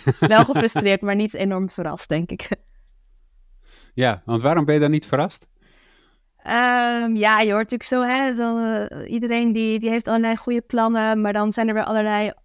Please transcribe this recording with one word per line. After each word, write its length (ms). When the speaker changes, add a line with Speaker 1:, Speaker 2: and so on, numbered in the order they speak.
Speaker 1:
<laughs> 140
Speaker 2:
Wel 240
gefrustreerd, 560
maar 140
niet 200
enorm 360
verrast, 380
denk 220
ik. 200
Speaker 1:
Ja, 300
want 180
waarom 220
ben 100
je 60
dan 100
niet 160
verrast? 400
Speaker 2:
Ehm, 800
ja, 240
je 120
hoort 180
natuurlijk 120
zo, 200
hè, 320
dan, 300
eh, 480
iedereen 400
die, 260
die 120
heeft 180
allerlei 280
goede 240
plannen, 600
maar 120
dan 200
zijn 160
er 60
weer 100
allerlei 480